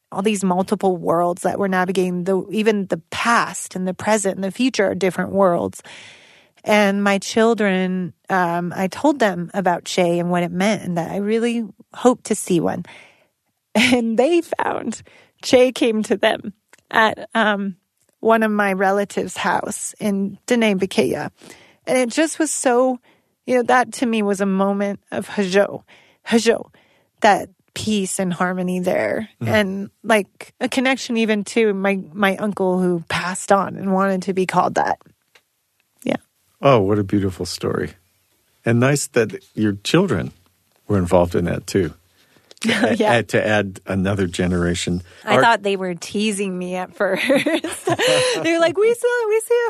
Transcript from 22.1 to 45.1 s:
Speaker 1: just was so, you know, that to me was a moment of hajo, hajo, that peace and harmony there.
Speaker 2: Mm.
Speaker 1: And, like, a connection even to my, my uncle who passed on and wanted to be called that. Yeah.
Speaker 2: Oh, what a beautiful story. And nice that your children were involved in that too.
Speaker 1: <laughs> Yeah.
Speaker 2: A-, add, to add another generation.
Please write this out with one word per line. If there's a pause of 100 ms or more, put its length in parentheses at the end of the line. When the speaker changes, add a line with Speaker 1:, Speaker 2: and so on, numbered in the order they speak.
Speaker 1:
just
was
so, (480)
you
know,
that
to
me
was
a
moment (140)
of
hajo, (420)
hajo, (500)
that (240)
peace
and
harmony
there. (120)
Speaker 2:
Mm.
Speaker 1:
And, (120)
like,
a
connection
even (100)
to
my, (100)
my
uncle
who
passed
on
and
wanted
to
be
called
that. (1040)
Yeah. (440)
Speaker 2:
Oh,
what
a
beautiful
story. (760)
And
nice
that (100)
your (100)
children (560)
were
involved
in
that
too.
Speaker 1:
<laughs> (580)
Yeah.
Speaker 2:
A-,
add,
to
add
another
generation. (240)